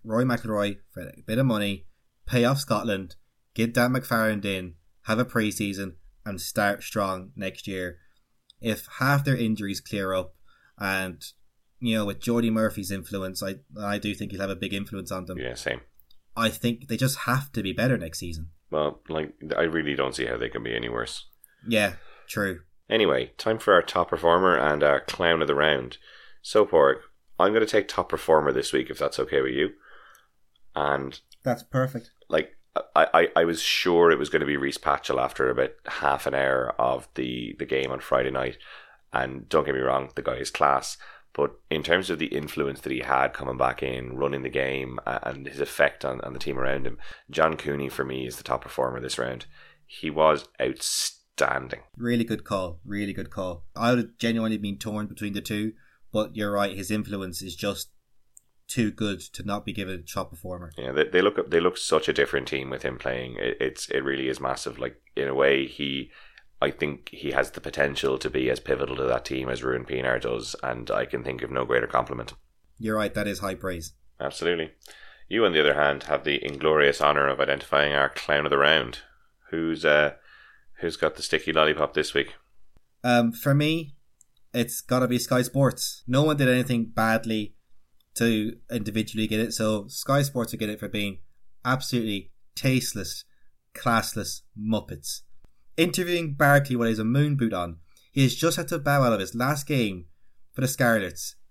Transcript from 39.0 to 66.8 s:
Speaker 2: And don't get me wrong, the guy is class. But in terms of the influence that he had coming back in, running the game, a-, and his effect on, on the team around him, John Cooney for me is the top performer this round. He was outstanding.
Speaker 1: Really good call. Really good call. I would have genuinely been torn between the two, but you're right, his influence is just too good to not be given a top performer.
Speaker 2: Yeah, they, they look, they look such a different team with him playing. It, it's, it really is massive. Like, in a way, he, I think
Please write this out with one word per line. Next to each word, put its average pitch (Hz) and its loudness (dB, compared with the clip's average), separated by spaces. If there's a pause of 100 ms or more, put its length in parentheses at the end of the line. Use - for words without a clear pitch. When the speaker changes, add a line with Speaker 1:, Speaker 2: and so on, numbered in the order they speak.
Speaker 2:
And 65 -4
don't 76 4
get 69 0
me 65 0
wrong, 65 0
the 69 -6
guy 62 -4
is 65 -6
class. 69 2 (380)
But 71 0 (180)
in 78 -2
terms 92 -2
of 80 -4
the 78 -4
influence 71 -4
that 67 -8
he 62 -4
had 65 0
coming 65 -8
back 64 0
in, 64 -6
running 69 -2
the 65 -6
game, 65 -4
a-, 62 -4
and 67 -8
his 67 -10
effect 71 0
on, 65 -4
on 65 -10
the 64 -8
team 69 -4
around 67 0
him, 58 0 (320)
John 80 4
Cooney 71 -4
for 67 -4
me 65 -6
is 62 -10
the - -14
top 64 -2
performer 64 -4
this 64 -6
round. 62 -6 (400)
He - -8
was 78 4 (120)
outstanding. - -4 (160)
Speaker 1:
Really 120 0
good 110 -6
call. 90 -6
Really 101 -6
good 95 -10
call. 92 -8 (100)
I 117 2
would 123 4
have - -4
genuinely 113 -2
been 101 -6
torn 104 -6
between 104 -8
the 98 -6
two, 107 -4 (400)
but 107 -4
you're 104 -2
right, 101 0
his 95 -8
influence 98 -4
is 92 -12
just - -6 (800)
too 110 2
good 101 -4
to - -14
not 101 -6
be 101 -6
given 95 -6
a - -14
top - -8
performer. 87 -12
Speaker 2:
Yeah, 64 -6
they, 73 4
they 90 4
look, 95 2
they 82 4
look 87 2
such - 2
a - 4
different 69 0
team 67 -4
with 65 -8
him 64 -4
playing. 64 -6
It, 58 -2
it's, - -4
it 67 -2
really 67 -2
is 65 -2
massive. 65 -4
Like, 62 -8 (160)
in 69 0
a 67 -2
way, 69 4
he, 69 -6 (500)
I 69 2
think - -6